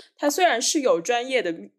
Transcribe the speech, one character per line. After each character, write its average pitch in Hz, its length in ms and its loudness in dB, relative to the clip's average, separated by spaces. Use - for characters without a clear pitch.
他 294 140 0
虽 370 140 2
然 254 180 2
是 - 180 0
有 185 200 2
专 240 280 -2
业 254 140 0
的 175 100 -4